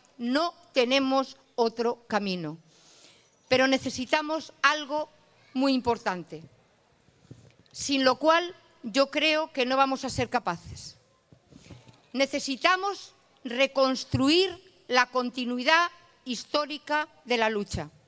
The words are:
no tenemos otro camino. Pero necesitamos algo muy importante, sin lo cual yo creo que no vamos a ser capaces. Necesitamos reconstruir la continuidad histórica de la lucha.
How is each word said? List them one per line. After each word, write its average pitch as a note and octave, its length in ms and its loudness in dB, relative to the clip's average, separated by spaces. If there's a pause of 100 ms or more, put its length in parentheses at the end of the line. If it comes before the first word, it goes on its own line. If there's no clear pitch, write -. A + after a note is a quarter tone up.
(180)
no C4 360 0 (200)
tenemos C4 640 2 (180)
otro A#3 520 -2
camino. F3+ 500 -4 (920)
Pero B3+ 200 4
necesitamos C#4+ 920 -2
algo D4+ 480 0 (440)
muy C4+ 200 2
importante, F#3+ 680 -4 (1300)
sin C4+ 320 -2
lo B3+ 140 4
cual E4+ 380 2 (280)
yo C4+ 260 0
creo D#4 420 0
que B3+ 140 -2
no C4 120 0
vamos C4+ 280 2
a B3 40 -6
ser A3 200 -4
capaces. - 680 -6 (1160)
Necesitamos D4+ 1000 0 (300)
reconstruir C4+ 1160 2 (260)
la B3 200 2
continuidad B3 840 0 (360)
histórica D4 800 -4 (160)
de A#3+ 140 -2
la A3 120 2
lucha. G3+ 400 -6 (180)